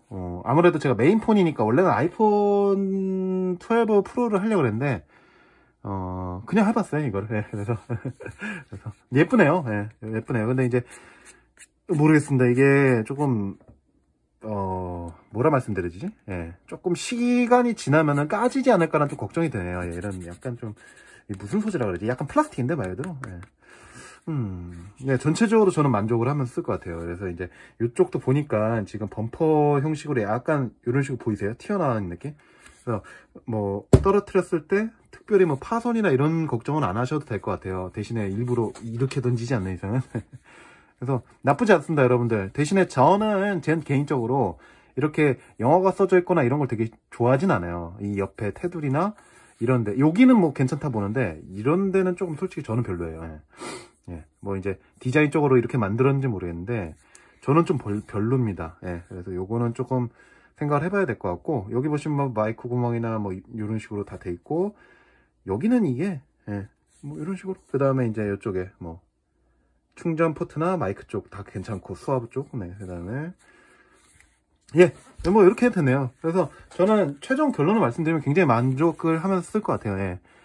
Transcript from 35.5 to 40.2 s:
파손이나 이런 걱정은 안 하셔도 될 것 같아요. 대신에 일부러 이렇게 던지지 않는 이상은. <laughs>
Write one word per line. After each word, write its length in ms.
파손이나 500
이런 360
걱정은 380
안 140
하셔도 280
될 160
것 100
같아요. 420
대신에 340
일부러 440
이렇게 380
던지지 340
않는 200
이상은. 260
<laughs> 880